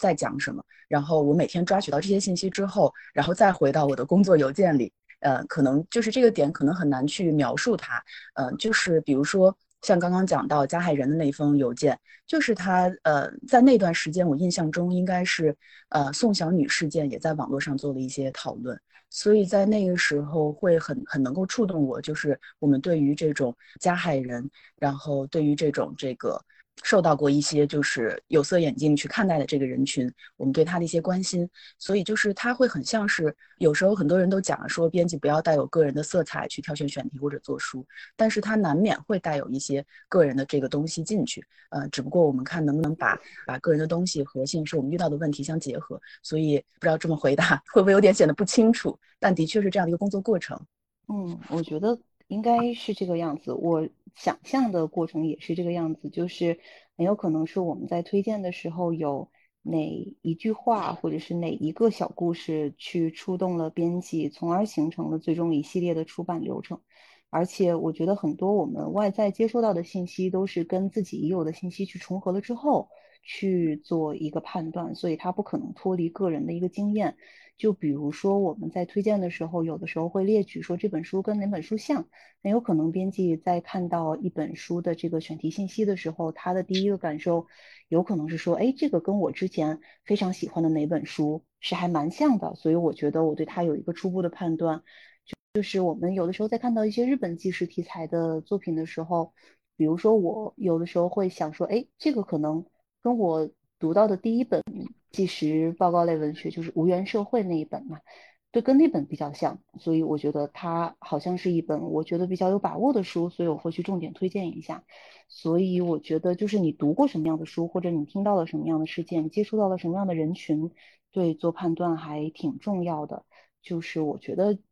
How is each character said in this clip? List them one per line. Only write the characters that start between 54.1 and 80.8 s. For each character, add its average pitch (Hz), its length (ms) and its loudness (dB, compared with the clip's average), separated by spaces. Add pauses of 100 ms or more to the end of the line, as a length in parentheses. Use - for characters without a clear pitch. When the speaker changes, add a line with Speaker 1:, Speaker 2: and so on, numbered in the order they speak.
Speaker 2:
想 - 300 -4
象 262 280 0
的 165 140 0
过 165 200 -2
程 160 200 -2
也 151 140 -4
是 - 140 -6
这 175 80 -4
个 175 100 -2
样 165 220 -2
子， - 140 -12
就 170 180 -4
是 170 320 -2 (380)
很 170 80 -2
有 196 100 2
可 208 140 -4
能 160 180 0
是 - 140 -4
我 170 140 -2
们 - 120 -10
在 175 160 -2
推 202 200 0
荐 214 180 -4
的 180 100 -4
时 175 200 -8
候 170 240 -2
有 147 360 -4 (300)
哪 165 180 -4 (440)
一 165 120 -2
句 220 180 -4
话 196 420 -2
或 170 160 -6
者 156 80 -4
是 - 160 -8
哪 170 200 -4
一 156 160 -4
个 226 200 2
小 190 180 -4
故 170 240 -2
事 156 460 -4
去 165 320 -2
触 180 260 -6
动 180 220 -2
了 160 100 -2
编 170 320 -2
辑， 156 300 -4
从 170 200 -6
而 185 140 2
形 165 260 -2
成 160 200 -6
了 160 80 -2
最 160 160 -2
终 170 200 0
一 147 80 0
系 - 180 -4
列 175 120 0
的 160 140 -2
出 - 180 -10
版 170 160 -6
流 - 220 -6
程。 - 180 -12 (480)
而 165 160 0
且 180 300 2
我 160 180 -2
觉 165 140 -2
得 196 100 2
很 - 200 -2
多 196 180 0
我 190 100 2
们 151 300 -6
外 202 160 0
在 208 200 0
接 220 160 0
收 233 140 0
到 220 140 2
的 170 100 -4
信 180 220 -6
息 185 240 -4
都 190 160 0
是 175 180 -2
跟 185 240 -2
自 208 140 -4
己 147 160 -8
已 151 100 -2
有 175 160 0
的 156 80 -4
信 180 180 -8
息 196 140 -6
去 185 140 -12
重 185 220 -8
合 190 120 -2
了 196 80 -2
之 240 140 -6
后 269 340 0 (340)
去 175 540 -2
做 156 400 -4
一 151 140 -6
个 - 100 -4
判 160 300 -8
断， 170 240 -6
所 175 160 -4
以 156 60 -2
它 180 140 -6
不 196 120 -4
可 - 160 -6
能 - 160 -10
脱 185 200 -4
离 170 140 0
个 175 220 -2
人 156 160 -4
的 170 80 -4
一 170 40 -6
个 180 120 -2
经 208 240 -2
验。 208 220 -2 (420)
就 214 140 2
比 165 160 -2
如 147 240 -2
说 196 260 0
我 185 140 0
们 160 160 -8
在 180 160 -4
推 202 180 -4
荐 208 160 2
的 180 120 -2
时 165 160 -8
候， 165 180 -2
有 165 140 -6
的 185 80 -10
时 165 120 -8
候 170 120 -2
会 190 140 -2
列 208 200 2
举 165 160 -12
说 175 160 -6
这 202 140 -2